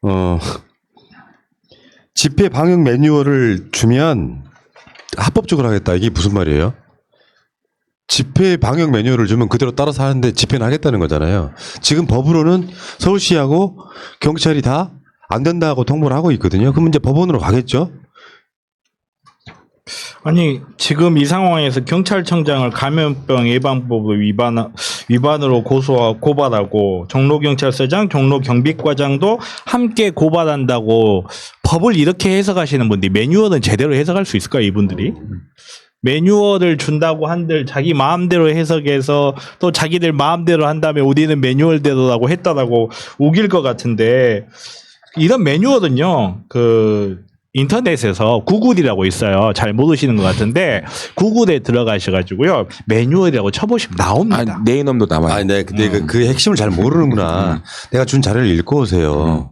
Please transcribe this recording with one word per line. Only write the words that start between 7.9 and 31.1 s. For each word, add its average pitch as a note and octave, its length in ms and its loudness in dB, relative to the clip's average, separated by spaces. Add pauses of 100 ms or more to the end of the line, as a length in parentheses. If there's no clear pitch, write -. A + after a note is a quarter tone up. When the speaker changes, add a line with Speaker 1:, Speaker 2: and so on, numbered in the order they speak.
Speaker 1:
집회 F3 480 0
방역 D3 340 0
매뉴얼을 A#2 360 2
주면 A2+ 200 2
그대로 B2 240 0
따라서 C#3 320 -2
하는데 C3 300 0
집회는 B2 320 -2
하겠다는 C#3 340 0
거잖아요. D#2 520 0 (300)
지금 E3 240 0
법으로는 D#3+ 600 2 (320)
서울시하고 F3+ 800 0 (400)
경찰이 D3+ 420 0
다 D3 300 -2 (380)
안 A2+ 120 -2
된다고 D#3 420 0
통보를 C3+ 320 0
하고 D#3+ 180 0
있거든요. G2+ 400 0
그럼 D#3+ 160 2
이제 D3+ 100 2
법원으로 D3 400 0
가겠죠? B2 520 0 (2250)
Speaker 2:
아니, D#3 380 0 (160)
지금 D#3+ 400 2
이 C#3+ 80 4
상황에서 D#3 580 0
경찰청장을 E3 840 0
감염병 C#3 800 -2
예방법 B2 640 -2
위반, G#2+ 600 -2 (380)
위반으로 C3 540 2
고소하-, C3 580 0
고발하고 G#2 880 0
종로경찰서장, C#3 1000 0
종로경비과장도 C#3 1300 0 (260)
함께 A3+ 460 -2
고발한다고 B2 1120 0 (380)